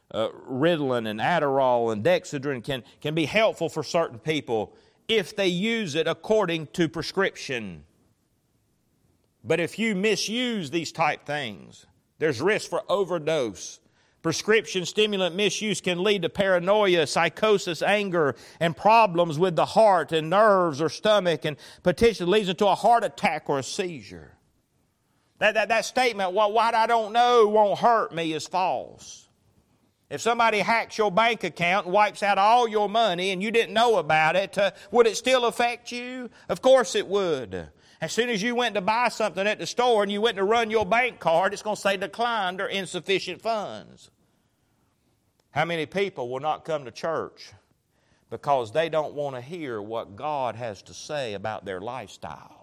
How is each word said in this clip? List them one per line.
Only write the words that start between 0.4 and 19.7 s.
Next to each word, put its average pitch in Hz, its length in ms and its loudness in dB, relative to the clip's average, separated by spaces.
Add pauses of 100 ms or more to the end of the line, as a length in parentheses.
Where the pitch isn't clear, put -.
Ritalin 131 580 0
and 107 140 -6
Adderall 135 720 2
and 107 100 -4
Dexedrine 143 640 -2
can, 131 180 -6 (200)
can 151 120 -4
be 160 120 0
helpful 175 420 0
for 160 140 -6
certain 156 360 -2
people 120 560 -4 (340)
if 220 280 -2
they 196 120 0
use 196 460 -2
it 160 120 -2
according 170 640 -2
to 165 200 0
prescription. 127 960 -6 (1600)
But 160 180 0
if - 180 -4
you 220 160 0
misuse 214 760 -2
these 160 220 -4
type 151 340 -2
things, 104 580 -10 (340)
there's 143 220 -2
risk 185 300 -2
for 170 180 -4
overdose, 156 920 -4 (420)
prescription 185 640 0
stimulant 190 500 0
misuse 202 460 -2
can 180 220 -2
lead 208 200 2
to 160 60 -2
paranoia, 185 760 2
psychosis, 175 760 0
anger, 175 560 0 (240)
and 160 160 0
problems 175 600 4
with 180 180 2
the 160 80 2
heart 185 480 4